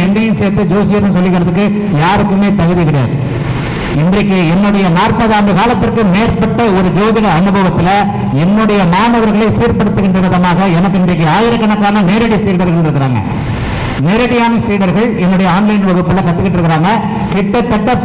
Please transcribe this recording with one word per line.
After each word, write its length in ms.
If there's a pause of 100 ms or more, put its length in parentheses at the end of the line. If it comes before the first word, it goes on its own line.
என்னையும் 380
சேர்த்து 300
ஜோசியர்னு 440
சொல்லிக்கிறதுக்கு 480 (400)
யாருக்குமே 460 (100)
தகுதி 300
கிடையாது. 260 (840)
இன்றைக்கு 360 (160)
என்னுடைய 320 (120)
நாற்பது 400
ஆண்டு 220
காலத்திற்கு 440 (100)
மேற்பட்ட 480 (160)
ஒரு 100 (100)
ஜோதிட 280 (140)
அனுபவத்துல 500 (540)
என்னுடைய 360 (140)
மாணவர்களை 640
சீர்படுத்துகின்ற 720
விதமாக 500
எனக்கு 240
இன்றைக்கு 240 (100)
ஆயிரக்கணக்கான 760
நேரடி 340
சீடர்கள் 400
இருக்கிறாங்க. 340 (840)
நேரடியான 480 (120)
சீடர்கள் 440 (140)
என்னுடைய 320
ஆன்லைன் 320
வகுப்புல 340
கத்துக்கிட்டு 360
இருக்கிறாங்க. 320 (440)
கிட்டத்தட்ட 560 (140)